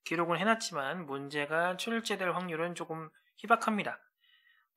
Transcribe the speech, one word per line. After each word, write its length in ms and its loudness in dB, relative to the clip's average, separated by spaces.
기록은 360 2
해놨지만 680 0
문제가 680 0
출제될 560 0
확률은 420 -2
조금 340 -8
희박합니다. 640 2